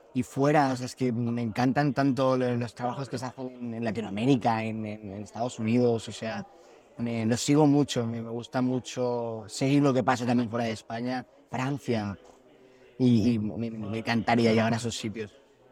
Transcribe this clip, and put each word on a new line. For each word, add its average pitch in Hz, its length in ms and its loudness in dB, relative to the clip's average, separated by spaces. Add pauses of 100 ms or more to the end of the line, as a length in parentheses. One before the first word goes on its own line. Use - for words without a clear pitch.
(140)
y 127 80 0
fuera, 139 500 2
o 127 40 -2
sea, 123 100 -8
es - 80 -12
que 127 160 0
me 117 320 -2
encantan 127 520 2
tanto 131 420 2
lo-, 123 180 0
los 120 200 -4
trabajos 123 340 -6
que 135 100 -6
se 127 60 -8
hacen 127 260 -10
en, 120 240 -10
en 113 100 -6
Latinoamérica, 113 760 0
en, 110 240 -6
en, 107 240 -10
en 101 120 -10
Estados 113 360 -6
Unidos, 117 480 2
o 113 60 -10
sea, 120 340 -8 (520)
me, 117 280 -4
los 120 140 2
sigo 147 260 4
mucho, 139 400 2
me, 117 160 -6
me 113 80 -10
gusta 117 300 -6
mucho 120 880 -2
seguir 139 340 2
lo 143 120 6
que 127 100 2
pasa 123 220 2
también 120 240 2
fuera 117 160 -2
de 113 60 -2
España, 120 540 -8 (240)
Francia, 120 680 -2 (840)
y, 120 340 6
y 110 40 -2
me, 107 320 -4
me 110 280 -6
encantaría 117 540 2
llegar 113 200 4
a 117 40 2
esos 117 200 -4
sitios. 107 360 -8 (400)